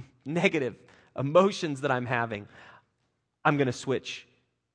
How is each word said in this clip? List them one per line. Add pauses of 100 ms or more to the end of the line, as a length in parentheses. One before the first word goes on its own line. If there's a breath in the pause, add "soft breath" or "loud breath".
<laughs>
negative (400 soft breath)
emotions
that
I'm
having, (1000 loud breath)
I'm
gonna
switch (480)